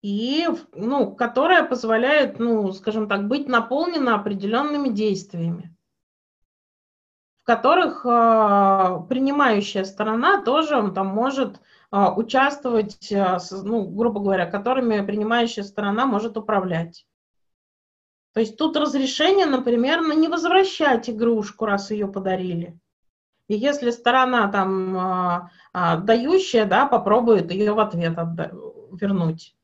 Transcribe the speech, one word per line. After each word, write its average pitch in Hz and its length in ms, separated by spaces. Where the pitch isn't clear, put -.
И 247 440
в-, - 180
ну, 233 360
которая 285 480
позволяет, 247 760
ну, 214 340
скажем 214 360
так, 202 180
быть 285 220
наполнена 262 680
определёнными 226 760
действиями, 180 840
в - 40
которых, 277 600
а, 202 1040
принимающая 254 760
сторона 226 580
тоже, 302 340
м, 208 180
там 190 120
может, 240 540
а, 196 240
участвовать, 240 1000
а, 185 260
с-, 190 240
ну, 208 260
грубо 208 320
говоря, 190 260
которыми 220 600
принимающая 214 580
сторона 208 420
может 220 300
управлять. 185 680
То 220 60
есть 220 160
тут 302 200
разрешение, 302 680
например, 254 560
на 311 100
не 311 160
возвращать 330 800
игрушку, 220 580
раз 196 260
её 208 160
подарили. 185 680
И 214 80
если 269 340
сторона 240 580
там, 190 500
а, 180 520
а, 170 260
дающая, 240 680
да, 214 200
попробует 214 680
её 208 220
в 220 60
ответ 170 380
отда-, 165 340
вернуть. 175 720